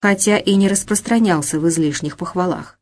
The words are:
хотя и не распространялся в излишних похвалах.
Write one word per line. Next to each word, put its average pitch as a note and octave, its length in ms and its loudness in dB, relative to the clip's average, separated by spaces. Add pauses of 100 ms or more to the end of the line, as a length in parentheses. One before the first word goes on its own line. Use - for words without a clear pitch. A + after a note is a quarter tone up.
хотя G3+ 360 2
и - 180 0
не G3 120 4
распространялся G3 920 0
в E3+ 80 2
излишних D3+ 480 -2
похвалах. E3+ 640 -6